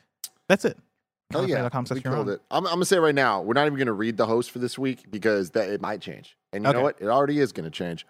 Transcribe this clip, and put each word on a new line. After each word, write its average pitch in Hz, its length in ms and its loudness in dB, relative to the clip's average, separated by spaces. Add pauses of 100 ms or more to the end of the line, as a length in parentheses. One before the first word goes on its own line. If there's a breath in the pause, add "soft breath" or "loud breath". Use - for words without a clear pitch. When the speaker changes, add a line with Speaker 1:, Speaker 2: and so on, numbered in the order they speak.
(480)
Speaker 1:
That's - 180 4
it. - 120 -4 (540)
Speaker 2:
Hell 180 160 0
yeah. 139 100 2
Speaker 1:
kinda - 0 -
funny 123 60 0
dot 120 80 -2
com 123 140 -2
slash 127 180 -4
you're 127 100 -2
wrong. 110 120 0
Speaker 2:
We 101 60 -2
killed 95 80 -6
it. - 100 -20
I'm, 160 160 0
I'm 170 80 -2
gonna 180 120 0
say 190 120 -2
right 156 180 4
now, 117 260 4
we're 104 120 0
not 143 140 4
even 143 100 -2
gonna 123 160 0
read 110 240 -2
the 117 80 4
host 113 260 2
for 123 80 -10
this 123 200 -4
week 127 320 -4
because 101 400 0
that, 104 180 0
it 101 120 -2
might 98 200 -6
change. - 340 -16 (160)
And 101 120 -4
you 135 60 4
Speaker 1:
Okay. 135 100 4
Speaker 2:
know 127 40 2
what? - 160 0
It 98 80 -6
already 139 320 2
is 127 120 2
gonna 80 180 -8
change. 85 400 -6